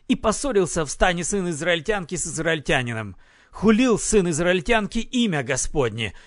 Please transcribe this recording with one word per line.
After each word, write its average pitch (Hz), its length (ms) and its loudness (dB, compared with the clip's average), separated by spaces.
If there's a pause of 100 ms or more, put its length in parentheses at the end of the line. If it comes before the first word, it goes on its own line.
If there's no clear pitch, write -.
и 247 80 2
поссорился 196 680 0
в 135 60 -8
стане 175 340 0
сын 185 260 -2
израильтянки 170 640 -2
с 165 140 -6
израильтянином. 131 880 -2 (340)
Хулил 220 480 4
сын 180 320 2
израильтянки 185 720 0
имя 220 420 0
Господне 117 720 -2 (120)